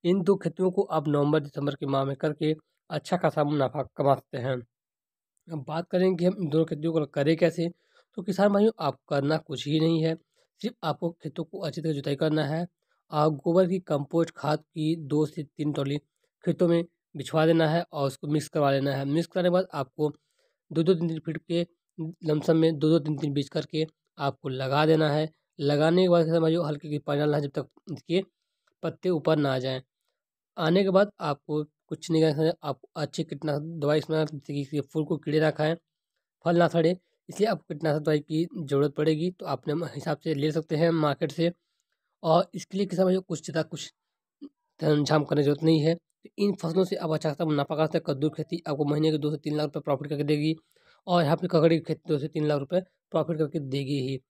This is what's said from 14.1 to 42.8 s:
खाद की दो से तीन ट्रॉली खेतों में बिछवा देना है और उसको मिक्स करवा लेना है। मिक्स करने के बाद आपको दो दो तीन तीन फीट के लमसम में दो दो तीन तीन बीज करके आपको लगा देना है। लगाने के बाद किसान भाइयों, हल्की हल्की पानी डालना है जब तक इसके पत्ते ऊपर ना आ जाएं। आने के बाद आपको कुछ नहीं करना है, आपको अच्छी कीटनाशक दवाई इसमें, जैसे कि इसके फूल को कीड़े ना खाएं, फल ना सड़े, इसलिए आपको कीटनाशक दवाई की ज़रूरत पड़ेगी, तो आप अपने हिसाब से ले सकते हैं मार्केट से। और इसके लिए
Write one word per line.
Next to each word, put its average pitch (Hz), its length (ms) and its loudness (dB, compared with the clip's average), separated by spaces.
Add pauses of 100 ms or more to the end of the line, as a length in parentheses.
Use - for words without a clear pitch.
खाद 151 240 -2
की 156 340 -4 (140)
दो 147 180 2
से 151 160 -10
तीन 147 300 -6
ट्रॉली 139 260 -2 (460)
खेतों 175 240 2
में 170 160 2 (300)
बिछवा 156 320 0
देना 165 220 4
है 170 160 0
और 143 220 -4
उसको 135 220 -6
मिक्स 151 200 0
करवा 143 220 2
लेना 139 220 0
है। 139 140 -4
मिक्स 160 220 0
करने 180 200 0
के 175 40 2
बाद 185 220 0
आपको 147 380 -4 (580)
दो 160 120 0
दो 185 120 4
तीन 170 140 -2
तीन 160 180 -4
फीट 160 160 -8
के 170 240 -2 (580)
लमसम 156 320 2
में 160 220 4
दो 156 100 2
दो 165 100 6
तीन 151 200 -2
तीन 143 140 -4
बीज 143 160 -2
करके 156 380 -6 (320)
आपको 139 320 -4
लगा 131 360 0
देना 156 240 4
है। 151 180 0 (300)
लगाने 156 440 2
के 185 60 4
बाद 170 160 6
किसान 165 160 2
भाइयों, 160 260 0
हल्की 147 220 -8
हल्की 147 120 -4
पानी 143 200 -4
डालना 147 160 2
है 147 60 0
जब 139 100 -6
तक 147 160 -6 (240)
इसके 165 300 -4 (600)
पत्ते - 280 -6
ऊपर 160 260 2
ना 139 180 0
आ 131 40 -2
जाएं। 131 220 -4 (760)
आने 175 260 2
के 190 80 2
बाद 196 200 4 (100)
आपको 151 440 -4
कुछ - 460 -12
नहीं 160 120 4
करना 156 200 2
है, 165 100 2 (100)
आपको - 340 -10
अच्छी 151 280 -6
कीटनाशक 151 560 -6
दवाई 147 180 2
इसमें, 156 260 0
जैसे 143 300 -8
कि 143 60 -2
इसके 139 220 -4
फूल 156 220 -4
को 156 140 -2
कीड़े 151 220 0
ना 156 120 4
खाएं, 156 220 0 (720)
फल 170 120 2
ना 170 120 6
सड़े, 170 280 2 (320)
इसलिए 208 200 0
आपको 175 160 -4
कीटनाशक 151 360 -2
दवाई 151 200 0
की 160 260 -4 (100)
ज़रूरत 143 380 0
पड़ेगी, 156 360 0
तो 185 160 -14
आप 143 140 -2
अपने 156 340 -4
हिसाब 151 240 -6
से 160 160 -4
ले 147 180 0
सकते 156 240 -4
हैं 165 160 4
मार्केट 151 400 0
से। 165 180 0 (720)
और 165 320 2
इसके 190 240 -8
लिए 196 80 0